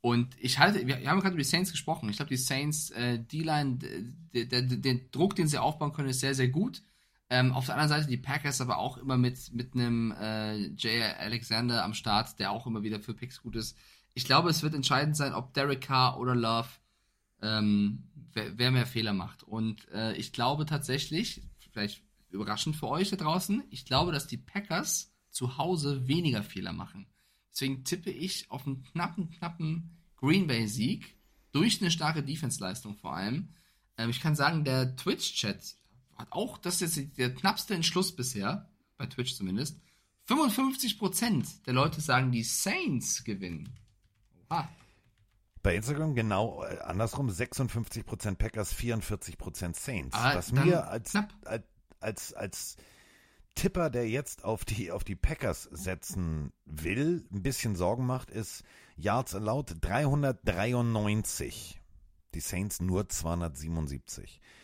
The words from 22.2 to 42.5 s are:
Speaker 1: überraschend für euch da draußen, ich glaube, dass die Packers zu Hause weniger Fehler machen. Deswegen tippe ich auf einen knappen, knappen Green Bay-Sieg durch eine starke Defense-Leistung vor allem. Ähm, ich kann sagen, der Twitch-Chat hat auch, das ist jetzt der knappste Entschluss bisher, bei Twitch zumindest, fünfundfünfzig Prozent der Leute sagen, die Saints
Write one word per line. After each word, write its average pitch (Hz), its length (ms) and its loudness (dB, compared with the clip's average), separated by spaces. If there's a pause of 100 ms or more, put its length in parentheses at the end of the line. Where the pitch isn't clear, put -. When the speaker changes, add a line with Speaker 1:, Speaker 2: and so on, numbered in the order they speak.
Speaker 1:
überraschend 107 480 -2
für 131 100 -4
euch 165 220 0
da 185 80 -2
draußen, 185 520 0
ich - 160 -12
glaube, 156 280 2
dass 139 140 -2
die 123 100 -6
Packers - 720 -4 (180)
zu 127 280 -4
Hause 143 500 0
weniger 143 340 4
Fehler 92 320 -8
machen. 90 320 -12 (480)
Deswegen 135 300 -2
tippe 180 260 -4
ich - 400 -6
auf 135 160 -8
einen 135 180 -4
knappen, 170 480 -4
knappen 170 680 -6 (200)
Green 170 300 4
Bay-Sieg 113 680 0 (360)
durch 196 300 4
eine 175 100 2
starke 156 320 0
Defense-Leistung 107 720 -4
vor - 200 -8
allem. 107 340 -2 (480)
Ähm, 117 120 0
ich 123 100 -2
kann 151 160 2
sagen, 151 280 4
der 131 320 2
Twitch-Chat - 800 -2 (400)
hat - 160 -14
auch, 208 260 -4
das 180 240 -2
ist 165 140 0
jetzt 143 220 -6
der 123 160 2
knappste 196 420 0
Entschluss 185 400 2
bisher, 123 540 -4 (280)
bei 120 100 -6
Twitch - 280 -4
zumindest, 101 440 -4 (460)
fünfundfünfzig 262 720 2
Prozent 190 480 0 (180)
der 127 80 -2
Leute 151 280 2
sagen, 131 300 4
die 117 120 2
Saints 196 800 0